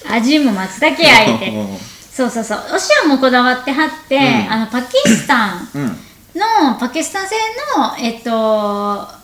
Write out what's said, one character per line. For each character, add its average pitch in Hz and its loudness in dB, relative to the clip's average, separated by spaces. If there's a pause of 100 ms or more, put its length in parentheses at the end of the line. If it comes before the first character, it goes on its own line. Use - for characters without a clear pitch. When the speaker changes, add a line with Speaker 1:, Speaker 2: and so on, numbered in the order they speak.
Speaker 1:
「味 240 2
も 269 2
松 190 -6
茸 302 2
や」 240 8
言 117 2
う - -4
て。 190 -4
Speaker 2:
う 214 -4
ん。 98 -8 (340)
Speaker 1:
そ 254 0
う 226 -2
そ 233 -4
う 214 -4
そ 214 -4
う。 208 -4
お - -8 (420)
塩 320 4
も 269 4
こ 262 4
だ 247 4
わ 254 4
っ 247 -4
て 277 -4
は 302 0
っ - -4 (180)
て、 269 2
Speaker 2:
う 277 4
ん。 214 2
Speaker 1:
あ 220 0
の、 220 -2
パ 247 -2
キ 254 -4 (120)
ス 196 4
タ 220 2
ン 180 -10 (680)
の、 381 2
Speaker 2:
う 202 -2
ん。 - -12
Speaker 1:
パ 247 -4
キ 320 -4
ス - -8
タ 392 -4
ン 381 -8
製 440 -4 (400)
の、 - 0
え 226 -4
っ - -16
と、 208 -2 (180)